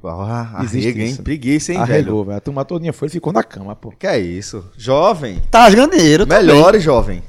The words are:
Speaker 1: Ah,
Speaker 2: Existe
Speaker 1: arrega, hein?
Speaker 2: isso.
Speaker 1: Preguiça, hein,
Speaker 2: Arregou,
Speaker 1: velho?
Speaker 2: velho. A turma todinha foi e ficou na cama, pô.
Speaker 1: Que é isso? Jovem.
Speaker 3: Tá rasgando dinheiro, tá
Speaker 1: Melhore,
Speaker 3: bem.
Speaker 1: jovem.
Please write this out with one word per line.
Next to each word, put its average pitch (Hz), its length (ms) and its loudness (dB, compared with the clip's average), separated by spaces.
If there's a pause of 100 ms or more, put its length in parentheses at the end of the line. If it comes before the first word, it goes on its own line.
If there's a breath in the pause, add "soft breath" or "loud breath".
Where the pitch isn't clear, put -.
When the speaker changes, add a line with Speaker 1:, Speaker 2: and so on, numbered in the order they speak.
Speaker 1:
Ah, 104 600 -10
Speaker 2:
Existe 117 240 -4
Speaker 1:
arrega, 110 140 -6
hein? 113 80 -6
Speaker 2:
isso. 131 120 -12
Speaker 1:
Preguiça, 147 500 -4
hein, 175 60 -4
Speaker 2:
Arregou, 117 380 -2
Speaker 1:
velho? 104 80 -4
Speaker 2:
velho. 101 140 -8
A - 20 -10
turma 139 240 -8
todinha 165 280 -8
foi - 140 -8
e 151 60 -12
ficou 165 200 -8
na 220 120 -2
cama, 101 320 -16
pô. 104 160 -20
Speaker 1:
Que - 160 -10
é 160 100 -2
isso? 92 460 -8 (120)
Jovem. 139 640 -2 (120)
Speaker 3:
Tá 226 80 6
rasgando 247 360 6
dinheiro, 156 300 4
tá 156 80 2
Speaker 1:
Melhore, 180 440 6
Speaker 3:
bem. - 20 2
Speaker 1:
jovem. 110 480 0